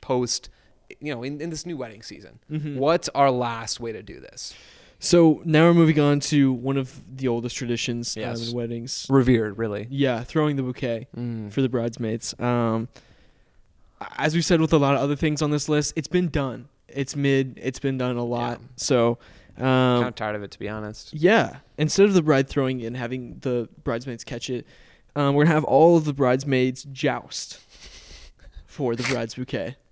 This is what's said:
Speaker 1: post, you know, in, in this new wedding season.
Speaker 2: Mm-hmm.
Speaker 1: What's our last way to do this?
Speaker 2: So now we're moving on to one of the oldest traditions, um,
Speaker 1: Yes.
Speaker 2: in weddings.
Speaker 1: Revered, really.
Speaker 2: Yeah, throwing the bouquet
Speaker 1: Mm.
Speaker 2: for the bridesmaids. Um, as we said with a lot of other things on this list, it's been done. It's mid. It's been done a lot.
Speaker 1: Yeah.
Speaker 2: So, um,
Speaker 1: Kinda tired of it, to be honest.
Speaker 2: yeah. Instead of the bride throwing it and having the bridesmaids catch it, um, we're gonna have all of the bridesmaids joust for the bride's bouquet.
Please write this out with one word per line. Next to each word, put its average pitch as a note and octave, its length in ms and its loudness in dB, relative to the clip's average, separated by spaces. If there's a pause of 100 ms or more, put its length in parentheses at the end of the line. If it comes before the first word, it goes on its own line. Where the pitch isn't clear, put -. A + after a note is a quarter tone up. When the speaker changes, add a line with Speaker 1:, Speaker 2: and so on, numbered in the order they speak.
Speaker 1:
post, B2+ 480 -2 (500)
you D3 120 -8
know, A#2+ 120 -10
in, C#3+ 160 -8
in E3+ 100 -8
this D#3 160 -10
new F3 100 -10
wedding A2+ 260 -12
season. G2+ 360 -18 (100)
Speaker 2:
Mm-hmm. D3 300 -6
Speaker 1:
What's D#3 300 2
our C#3 240 2
last A#2 480 -4
way A#2 100 -8
to G#2+ 140 -12
do C#2 160 -16
this? - 340 -16 (480)
Speaker 2:
So E3 440 6
now D#3 180 6
we're E3+ 80 8
moving D#3+ 260 6
on C#3+ 220 4
to C#3 320 4
one C3 240 -2
of C3 240 -6 (160)
the C3 100 -4
oldest A#2 300 -2
traditions, A#2+ 600 -4
um, - 20 -8
Speaker 1:
Yes. A#2 300 -6
Speaker 2:
in A#2+ 40 -8
weddings. A#2 540 -8
Speaker 1:
Revered, A#2 480 4
really. G#2 320 -4
Speaker 2:
Yeah, C3 360 -2
throwing D3+ 320 0
the C3+ 60 -4
bouquet B2 440 -6 (100)
Speaker 1:
Mm. A2+ 340 -8
Speaker 2:
for C3+ 120 -2
the B2+ 80 0
bridesmaids. A#2 680 -4
Um, A#2 500 0 (1300)
as D3+ 160 0
we E3+ 80 2
said E3 180 4
with D#3+ 140 2
a D#3 40 6
lot C#3 180 4
of A#2+ 40 0
other C#3+ 160 0
things D3+ 240 0
on D3+ 120 0
this D3 180 -2
list, D3 260 0
it's D3+ 100 -6
been F3+ 220 0
done. C3 400 -4 (180)
It's C#3 300 -6
mid. C3+ 460 0
It's C3 160 -6
been C3+ 180 -4
done B2 220 -2
a A#2+ 60 -2
lot. A#2+ 360 -4
Speaker 1:
Yeah. A#2 60 -20 (100)
Speaker 2:
So, A#2+ 420 2 (380)
um, B2+ 460 4
Speaker 1:
Kinda B2 120 -2
tired G#2+ 220 -4
of G#2 60 -6
it, G2 80 -10
to - 80 -20
be G2+ 100 -8
honest. G#2+ 460 -12
Speaker 2:
yeah. D#3+ 460 2 (180)
Instead D#3 260 4
of G#3 80 4
the F#3 80 6
bride C#3+ 300 4
throwing C3 300 0
it A2+ 60 -8
and A#2+ 120 -8
having B2 420 -8
the A#2+ 300 -2 (120)
bridesmaids A#2+ 400 -6
catch - 280 -10
it, B2 160 -6 (500)
um, C#3 180 2
we're D3 100 6
gonna E3 100 6
have D3+ 100 2
all E3 320 6
of D#3+ 80 2
the D3+ 80 -2
bridesmaids C3 720 0
joust - 720 -6 (1080)
for B2 280 -4
the A#2+ 100 -6
bride's A#2+ 300 -4
bouquet. B2+ 420 -8 (160)